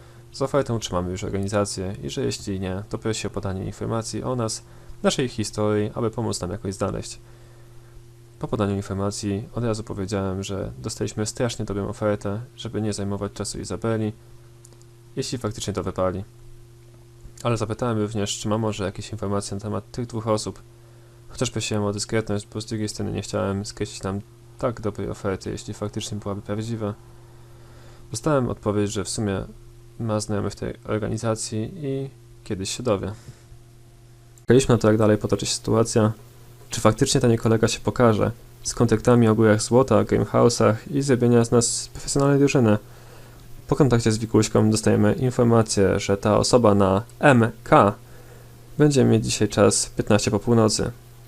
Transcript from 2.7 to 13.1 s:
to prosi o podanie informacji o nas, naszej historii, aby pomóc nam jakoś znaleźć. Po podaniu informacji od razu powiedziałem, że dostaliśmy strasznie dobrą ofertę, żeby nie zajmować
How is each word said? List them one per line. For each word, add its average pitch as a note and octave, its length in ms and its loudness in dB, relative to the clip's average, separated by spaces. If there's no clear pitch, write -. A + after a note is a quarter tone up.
to A2 80 -8
prosi A2 300 -4
o - 20 -4
podanie G2 360 -6
informacji A2 580 -6
o B2+ 120 -4
nas, A2+ 280 -4
naszej F#3 260 0
historii, G#2+ 640 -2
aby A#2 180 -2
pomóc G#2+ 300 -4
nam F2+ 100 -6
jakoś G2 240 -6
znaleźć. G#2 440 -6
Po - 80 -8
podaniu G2+ 280 0
informacji G2+ 800 -4
od A#2 80 -4
razu A2 200 -2
powiedziałem, G2 600 -4
że G2+ 340 -6
dostaliśmy A2 480 -6
strasznie A#2 400 -6
dobrą G2 220 -4
ofertę, G#2 540 -4
żeby - 260 -6
nie G#2+ 120 -2
zajmować G2 400 -4